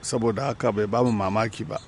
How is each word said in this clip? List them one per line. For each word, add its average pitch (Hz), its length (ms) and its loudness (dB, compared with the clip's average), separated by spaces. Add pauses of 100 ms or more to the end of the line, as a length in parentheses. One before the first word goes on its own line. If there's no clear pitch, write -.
saboda 117 480 0
haka 113 240 0
bai 104 140 2
ba 117 180 2
mu 123 80 4
mamaki 107 560 0
ba. - 80 -6 (120)